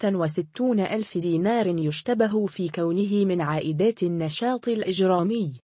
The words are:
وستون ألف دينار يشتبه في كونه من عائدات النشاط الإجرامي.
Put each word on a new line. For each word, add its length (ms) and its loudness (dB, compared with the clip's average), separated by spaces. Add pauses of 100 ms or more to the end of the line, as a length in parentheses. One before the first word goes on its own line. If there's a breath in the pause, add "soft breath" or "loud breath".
وستون 720 0
ألف 380 -2
دينار 500 2
يشتبه 760 0
في 240 -4
كونه 560 0
من 160 0
عائدات 600 0
النشاط 640 -2
الإجرامي. 840 0 (160)